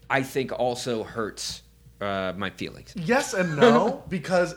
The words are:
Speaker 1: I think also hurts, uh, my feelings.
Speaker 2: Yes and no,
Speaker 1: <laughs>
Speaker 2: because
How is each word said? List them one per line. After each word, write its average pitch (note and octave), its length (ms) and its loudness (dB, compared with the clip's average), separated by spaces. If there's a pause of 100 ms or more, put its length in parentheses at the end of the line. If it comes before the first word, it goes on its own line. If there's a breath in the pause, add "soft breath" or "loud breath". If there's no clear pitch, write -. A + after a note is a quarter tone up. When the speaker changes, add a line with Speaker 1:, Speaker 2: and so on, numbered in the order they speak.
Speaker 1:
I C3+ 140 2
think C3 280 -4
also A#2+ 520 -2
hurts, - 580 -8 (400)
uh, F#2+ 360 -2
my G2 120 -4
feelings. - 460 -10
Speaker 2:
Yes A#3 380 0
and F3 240 0
no, A#3 480 6
Speaker 1:
<laughs> - 40 -14
Speaker 2:
because F3 480 0